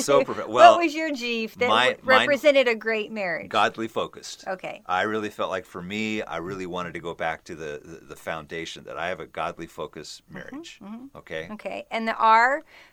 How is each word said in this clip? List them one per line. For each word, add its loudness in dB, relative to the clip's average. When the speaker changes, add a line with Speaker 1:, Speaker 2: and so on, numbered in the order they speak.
Speaker 1:
So 4
profound. -6
Speaker 2:
What -4
Speaker 1:
Well, 12
Speaker 2:
was 0
your -4
G -4
that -2
Speaker 1:
my, 4
Speaker 2:
w-, -4
Speaker 1:
mine 4
Speaker 2:
represented 4
a 2
great -4
marriage? -4
Speaker 1:
Godly 2
focused. -6
Speaker 2:
Okay. -10
Speaker 1:
I 0
really -2
felt -4
like -4
for -14
me, -4
I -8
really -6
wanted -6
to -10
go -8
back -6
to -14
the, -10
the, -18
the -16
foundation -10
that -12
I -4
have -6
a -12
godly -8
focused -14
Speaker 2:
Mm-hmm, -20
Speaker 1:
marriage. -16
Speaker 2:
mm-hmm. -18
Speaker 1:
Okay? -10
Speaker 2:
Okay. -12
And -4
the -4
R 4